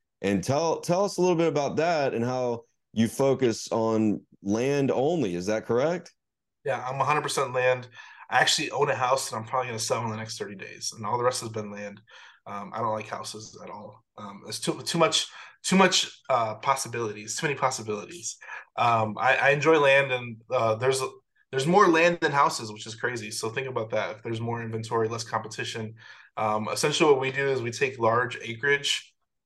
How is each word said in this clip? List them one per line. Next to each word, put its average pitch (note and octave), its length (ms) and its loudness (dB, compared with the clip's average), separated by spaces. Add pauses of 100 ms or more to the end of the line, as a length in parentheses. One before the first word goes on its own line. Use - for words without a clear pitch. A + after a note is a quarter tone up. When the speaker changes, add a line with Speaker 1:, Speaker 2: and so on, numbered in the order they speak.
(220)
Speaker 1:
And G2 200 2
tell, D3+ 380 0
tell F3+ 240 0
us G3 140 -4
a - 20 2
little F3+ 160 4
bit E3 120 2
about C#3+ 280 0
that D3+ 380 0
and A#2 100 -2
how B2 380 -2 (300)
you A2 160 2
focus B2+ 640 2
on A2 500 2 (200)
land B2+ 480 2
only. B2+ 440 0
Is F2+ 120 -4
that G#2+ 200 -2
correct? D3+ 480 0 (500)
Speaker 2:
Yeah, A#2+ 240 -4
I'm C3+ 120 -2
a C3 40 0
hundred D3 180 2
percent C3+ 300 -2
land. B2+ 360 2 (420)
I B2 80 4
actually C#3 320 2
own C#3+ 180 0
a C3 60 0
house B2+ 340 0
that A#2+ 80 -8
I'm A2 80 -8
probably B2+ 220 -2
gonna A2+ 140 -6
sell A2+ 240 -2
in A2+ 60 -4
the G#2+ 60 -6
next A2 220 -10
thirty G#2 160 -8
days, - 420 -10
and A2+ 80 -10
all A#2 140 -2
the A#2+ 60 0
rest B2+ 160 2
has A#2 100 -8
been G#2 220 -8
land. G2+ 280 -12 (460)
Um, G2+ 260 -10
I G#2+ 60 -8
don't A2+ 140 -2
like G#2+ 160 -6
houses G#2+ 540 -12
at - 80 -16
all. - 340 -18 (120)
Um, G2+ 280 -16
there's - 160 -10
too, D3+ 220 -6
too E3 160 -4
much, D#3 280 4 (380)
too F#3 120 2
much, F#3+ 340 4 (180)
uh, A2+ 280 2
possibilities, A2+ 800 -2
too E3 100 -2
many C#3 120 -2
possibilities. G#2+ 800 -4 (400)
Um, A2+ 420 2
I, B2 180 4
I C3 140 4
enjoy D3 280 4
land, C3+ 340 6
and, A#2+ 240 -6 (140)
uh, A#2 240 2
there's, C3 260 0 (500)
there's C3+ 160 -2
more F#3+ 220 8
land E3+ 320 6
than D3+ 120 2
houses, C#3+ 400 2
which G#2+ 140 -14
is A2+ 80 -10
crazy. A2+ 360 -4
So A2 180 -4
think C3 200 -6
about A2+ 220 -6
that. G2 260 -2
If - 60 -20
there's A2+ 180 -4
more A#2 220 -4
inventory, A2+ 460 -2
less A2+ 160 -6
competition. A2 680 -8 (420)
Um, G#2+ 340 -2
essentially D3+ 400 4
what C3 100 6
we C3 100 -2
do C#3 180 -2
is B2+ 140 0
we A#2 80 -4
take A#2+ 280 -2
large A#2 440 2
acreage C#3 720 -2 (320)